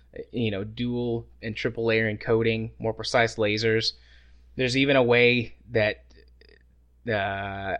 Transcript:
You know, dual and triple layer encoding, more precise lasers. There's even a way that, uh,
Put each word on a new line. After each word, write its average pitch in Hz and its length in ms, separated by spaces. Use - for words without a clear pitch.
You 113 200
know, 98 120
dual 120 640
and 113 140
triple 117 300
layer 113 300
encoding, 113 640
more 110 140
precise 117 420
lasers. 110 580
There's 127 220
even 139 180
a 127 80
way 120 520
that, 107 340
uh, 98 720